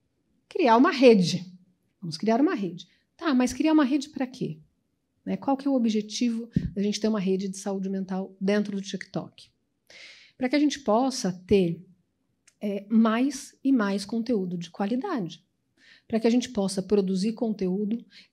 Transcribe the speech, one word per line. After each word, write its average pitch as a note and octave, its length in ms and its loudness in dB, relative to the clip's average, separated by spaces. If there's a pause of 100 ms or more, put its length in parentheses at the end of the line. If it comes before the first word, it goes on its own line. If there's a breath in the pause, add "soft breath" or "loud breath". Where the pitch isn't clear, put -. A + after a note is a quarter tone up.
(480)
criar A#3+ 280 4
uma D4 140 6
rede. A3+ 600 6 (480)
Vamos D#3+ 180 -10
criar A3 240 0
uma E4+ 140 2
rede. F3+ 340 -8 (280)
Tá, E4 160 -4
mas B3+ 200 2
criar D#4 200 0
uma D#4 120 6
rede C4+ 240 0
pra - 180 -8
quê? - 320 -8 (680)
Né? F#3+ 120 -4
Qual C#4 200 -2
que C#4 120 -4
é - 20 0
o C4+ 40 2
objetivo A3+ 760 -2 (240 loud breath)
da G3 80 -4
gente G#3 180 -2
ter A3 80 -2
uma A3 120 -2
rede F#3+ 280 -2
de F#3+ 80 -8
saúde G3 320 -6
mental F#3+ 520 -6
dentro G3+ 360 0
do G3 60 -6
TikTok? - 680 -10 (880 loud breath)
Pra B3+ 120 -2
que C#4 80 0
a - 20 4
gente C#4+ 220 2
possa A#3 520 0 (140)
ter, F#3 340 2 (800)
é, G3+ 280 -6
mais A3+ 760 0
e C4+ 100 2
mais G3+ 320 0
conteúdo G3+ 540 -4
de E3+ 100 -10
qualidade. A#3 760 -6 (640 soft breath)
Pra A3+ 100 0
que A3+ 80 2
a A#3 40 4
gente A#3+ 200 2
possa F#3+ 320 -2
produzir F#3+ 520 0
conteúdo G#3 720 -4 (280 soft breath)